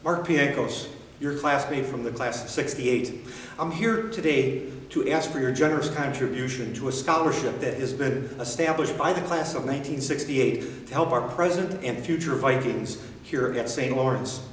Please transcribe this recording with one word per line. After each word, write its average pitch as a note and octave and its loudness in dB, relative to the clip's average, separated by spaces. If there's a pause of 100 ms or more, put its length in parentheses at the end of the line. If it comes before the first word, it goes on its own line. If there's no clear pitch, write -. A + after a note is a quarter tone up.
Mark E3+ 2
Piankos, C#3+ 2 (320)
your C#3+ -2
classmate C#3+ 2
from B2+ -4
the A#2+ -2
class A#2+ -4
of - -10
sixty-eight. B2+ 0 (460)
I'm E3 0
here A3 2
today C3+ 2 (220)
to C#3 0
ask D#3+ 2
for C#3+ -4
your B2+ 2
generous D3+ 2
contribution B2+ -2
to C3+ -4
a B2+ 0
scholarship D3 2
that C3 -2
has C3+ -2
been C3+ 0 (160)
established D#3 0
by D#3+ 4
the E3+ 0
class E3+ 0
of B2+ -2
nineteen C#3 -2
sixty-eight C3 0
to - -12
help D#3+ 4
our - 4
present F3 0
and B2 -2
future D#3 0
Vikings B2+ 0 (240)
here B2+ -2
at A#2+ -2
Saint B2+ 0
Lawrence. C3 0 (120)